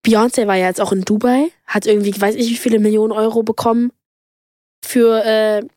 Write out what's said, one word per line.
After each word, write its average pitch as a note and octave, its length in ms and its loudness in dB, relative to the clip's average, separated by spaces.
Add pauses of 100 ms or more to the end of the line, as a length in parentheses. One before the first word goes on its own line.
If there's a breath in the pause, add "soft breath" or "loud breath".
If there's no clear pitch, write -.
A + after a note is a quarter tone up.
Beyoncé A3+ 400 0
war G3+ 100 0
ja F#3 100 0
jetzt F#3 140 -4
auch G3+ 120 -2
in F#3+ 100 -2
Dubai, B3 480 0 (160)
hat - 200 -4
irgendwie, G3+ 320 0
weiß G#3 180 0
ich, A#3 140 -2
wie A#3 60 -2
viele A3+ 220 0
Millionen G#3+ 340 2
Euro A3 300 0
bekommen A#3 500 0 (920)
für, A3+ 400 2
äh, G#3+ 380 0 (140)